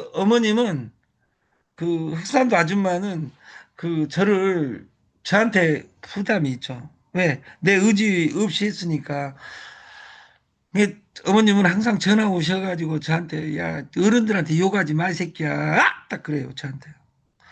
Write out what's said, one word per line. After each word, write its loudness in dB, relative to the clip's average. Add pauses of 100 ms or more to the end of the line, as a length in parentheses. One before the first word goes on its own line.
(120)
어머님은, 0 (840)
그 -2
흑산도 0
아줌마는 -2 (440)
그 -2
저를, 0 (360)
저한테 2 (140)
부담이 -2
있죠. -12 (240)
왜? 0 (180)
내 4
의지 2
없이 -2
했으니까. -6 (1400)
근데 0 (260)
어머님은 6
항상 2
전화 2
오셔가지고 -2
저한테, -4
"야, -6 (140)
어른들한테 2
욕하지 2
마, 0
이 -4
새끼야." -2
아! 0
딱 -8
그래요, -6
저한테. -12 (580)